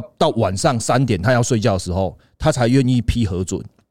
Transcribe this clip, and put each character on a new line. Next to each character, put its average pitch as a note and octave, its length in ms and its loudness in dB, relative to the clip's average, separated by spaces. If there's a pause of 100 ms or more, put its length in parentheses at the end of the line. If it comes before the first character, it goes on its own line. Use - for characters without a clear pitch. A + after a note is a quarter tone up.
(180)
到 E3 120 2
晚 G#2 260 0
上 B2+ 240 0
三 B2+ 260 0
点， G2+ 160 0
他 B2 120 2
要 A#2+ 100 2
睡 A#2 160 0
觉 G#2 140 2
的 F#2 60 -2
时 F2+ 120 -6
候， F#2 260 -4 (200)
他 D#3 140 2
才 A#2+ 180 0
愿 C3 180 4
意 B2 140 2
批 A#2 240 0
核 F2+ 180 -4
准。 F2+ 180 -6 (300)